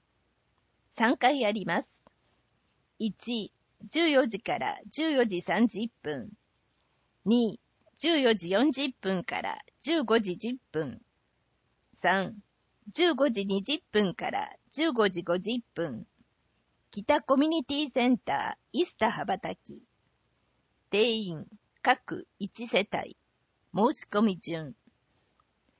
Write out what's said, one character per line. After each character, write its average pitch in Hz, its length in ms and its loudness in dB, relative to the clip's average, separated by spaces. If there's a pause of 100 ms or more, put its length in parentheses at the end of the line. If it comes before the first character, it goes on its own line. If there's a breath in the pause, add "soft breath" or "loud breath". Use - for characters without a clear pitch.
(880)
三 233 280 0
回 262 280 2
あ 208 60 2
り 202 140 -4
ま 175 180 -2
す。 - 80 -18 (1080)
一、 220 540 -6 (340)
十 320 240 0
四 277 180 4
時 208 120 -6
か - 180 -4
ら - 220 -4 (100)
十 320 220 -2
四 254 160 2
時 180 140 -2
三 202 260 2
十 190 120 -4
一 226 120 -4 (100)
分。 139 300 -8 (920)
二、 226 340 2 (380)
十 320 220 2
四 226 160 4
時 170 140 -6
四 240 220 4
十 262 300 -2
分 190 220 -2
か - 180 -6
ら - 180 -6 (220)
十 311 220 0
五 220 160 4
時 185 180 -2
十 247 180 -6 (160)
分。 151 300 -6 (920)
三、 190 420 0 (560)
十 339 240 2
五 277 140 4
時 202 160 -2
二 196 160 0
十 285 180 -4 (120)
分 202 240 2
か 180 160 -6
ら - 240 -6 (160)
十 311 220 0
五 214 160 4
時 175 140 -4
五 170 140 0
十 226 220 -2 (160)
分。 160 320 -6 (840)
北 294 320 0
コ 269 160 2
ミ 294 100 4
ュ - 20 2
ニ 330 160 0
テ 285 100 -4
ィ 294 160 -2
セ 240 160 2
ン 254 100 4
タ - 400 -4 (160)
ー、 247 60 -2
イ 349 60 2
ス - 120 -18
タ 220 140 0
羽 - 140 -6
ば 196 120 -2
た - 180 -8
き。 - 280 -20 (1080)
定 220 260 2
員、 180 300 -6 (360)
各 - 460 0 (120)
一 214 260 -8
世 208 260 2
帯。 - 260 -6 (580)
申 214 180 4
し - 160 -8
込 208 120 2
み 190 180 2
順。 160 340 -8 (1080)